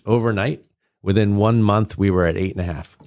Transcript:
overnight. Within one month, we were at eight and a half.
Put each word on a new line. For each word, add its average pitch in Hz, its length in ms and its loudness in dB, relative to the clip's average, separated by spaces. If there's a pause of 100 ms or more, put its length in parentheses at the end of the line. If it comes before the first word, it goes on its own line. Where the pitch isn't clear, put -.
overnight. 113 560 -2 (380)
Within 101 360 2
one 113 240 2
month, 104 380 0
we 98 100 2
were 90 160 2
at 82 100 0
eight 95 180 -4
and 92 80 -8
a 87 120 -6
half. 78 340 -14